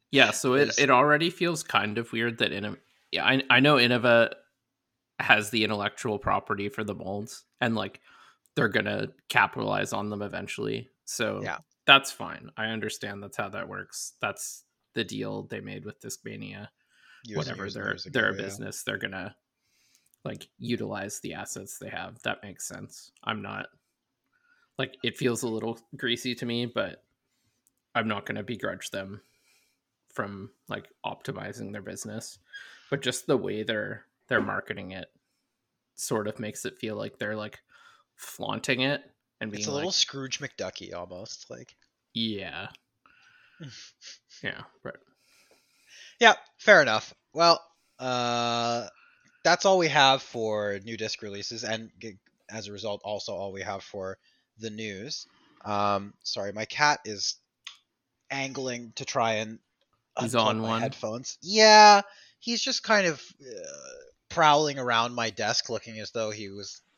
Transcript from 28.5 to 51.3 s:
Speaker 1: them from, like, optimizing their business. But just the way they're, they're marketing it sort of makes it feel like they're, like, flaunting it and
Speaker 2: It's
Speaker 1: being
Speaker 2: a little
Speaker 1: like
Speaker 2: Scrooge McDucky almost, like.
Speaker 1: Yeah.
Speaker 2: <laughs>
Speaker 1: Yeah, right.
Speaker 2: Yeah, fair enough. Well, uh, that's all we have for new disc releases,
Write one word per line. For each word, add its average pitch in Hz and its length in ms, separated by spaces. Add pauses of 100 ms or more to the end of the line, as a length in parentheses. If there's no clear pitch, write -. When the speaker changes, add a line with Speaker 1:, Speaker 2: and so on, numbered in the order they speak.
Speaker 1:
them 98 300 (920)
from, 101 380 (180)
like, 104 200 (180)
optimizing 101 640
their 104 120
business. 107 560 (520)
But 135 120
just - 260
the 143 80
way 101 260
they're, 104 420 (220)
they're 117 140
marketing 98 520
it 92 200 (840)
sort 107 320
of 107 140
makes 107 240
it - 140
feel 107 180
like 107 220
they're, 107 180
like, 104 240 (560)
flaunting - 640
it 139 220 (380)
and 110 120
Speaker 2:
It's 104 60
Speaker 1:
being 107 100
Speaker 2:
a - 40
little 156 180
Speaker 1:
like 190 40
Speaker 2:
Scrooge 135 460
McDucky 98 520
almost, 90 580
like. 123 260 (380)
Speaker 1:
Yeah. 101 540 (920)
Speaker 2:
<laughs> 139 80 (720)
Speaker 1:
Yeah, 95 220 (220)
right. - 100 (1300)
Speaker 2:
Yeah, 226 140 (240)
fair 196 220
enough. 110 320 (200)
Well, 165 280 (380)
uh, 120 880 (560)
that's 170 220
all 190 140
we 170 100
have 135 340
for 104 600
new 113 120
disc 107 260
releases, 107 420